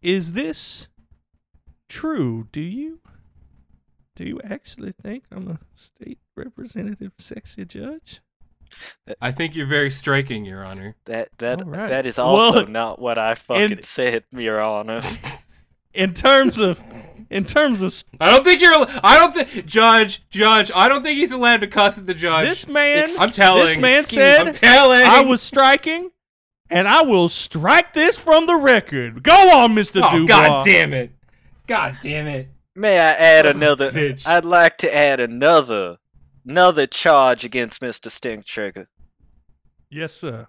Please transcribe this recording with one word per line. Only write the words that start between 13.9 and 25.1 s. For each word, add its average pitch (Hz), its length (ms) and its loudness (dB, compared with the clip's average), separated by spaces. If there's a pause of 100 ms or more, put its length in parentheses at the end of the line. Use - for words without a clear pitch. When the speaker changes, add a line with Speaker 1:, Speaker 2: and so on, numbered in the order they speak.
Speaker 3:
Your 110 320 -8
Honor. 110 380 -8 (460)
Speaker 1:
<laughs> - 480 -20
in 190 200 -4
terms 269 440 2
of, 185 200 -2 (520)
in 196 140 -6
terms 277 380 -2
of 185 60 -6
s- - 160 -12 (160)
Speaker 2:
I 170 100 2
don't 269 140 6
think 359 160 4
you're 339 140 6
al-, 285 280 0
I 240 160 6
don't 330 160 4 (140)
thi-, 208 140 -14
Judge, 220 680 0
Judge, 214 460 2
I 190 140 2
don't 277 140 -2
think 302 160 -6
he's 285 140 -2
allowed 240 300 0
to 202 40 -6
cuss 202 320 0
at 190 80 -16
the 185 80 -6
judge. 160 340 -2
Speaker 1:
This - 200 -8
man, 294 360 -2
Speaker 3:
It's 339 140 -8
Speaker 2:
I'm - 120 0
telling. 185 360 4
Speaker 1:
this 160 120 -2
man 262 220 2
Speaker 3:
Excuse 294 180 -6
me. 269 40 4
Speaker 1:
said 294 260 4
Speaker 2:
I'm 302 60 -10
telling. 254 480 6
Speaker 1:
I 247 200 6